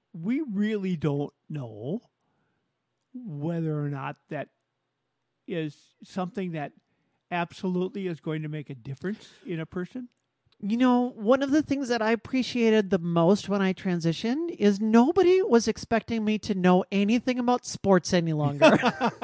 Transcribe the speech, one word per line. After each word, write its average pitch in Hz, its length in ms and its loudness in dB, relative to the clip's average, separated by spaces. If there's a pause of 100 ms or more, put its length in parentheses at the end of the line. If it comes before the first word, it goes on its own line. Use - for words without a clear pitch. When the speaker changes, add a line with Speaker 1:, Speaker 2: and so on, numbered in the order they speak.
(120)
Speaker 1:
We 208 280 -4
really 208 560 -4
don't 143 360 -4 (160)
know 131 540 -10 (1200)
whether 160 560 -6
or 147 80 -4
not 143 280 -8 (120)
that 147 220 -10 (1000)
is 160 260 -6 (300)
something 185 480 -8
that 151 180 -8 (600)
absolutely 180 760 -4
is 170 140 -6
going 156 220 -6
to 156 60 -8
make 151 200 -10
a 139 60 -12
difference 135 560 -10 (160)
in 175 120 -6
a 160 60 -6
person. 185 440 -10 (500)
Speaker 2:
You 208 200 -2
know, 247 380 2
one 233 260 4
of 277 80 -2
the 302 120 4
things 277 280 -4
that 240 100 0
I 220 120 2
appreciated 226 760 2
the 190 100 2
most 170 480 4
when 196 140 0
I 190 140 2
transitioned 196 840 -2
is 202 220 2
nobody 320 600 4
was 233 260 2
expecting 220 560 -4
me 214 160 0
to - 140 -4
know 180 360 4
anything 226 480 0
about 247 280 -2
sports - 480 2
any 165 180 0
longer. 151 520 4
Speaker 1:
<laughs> 240 60 4 (340)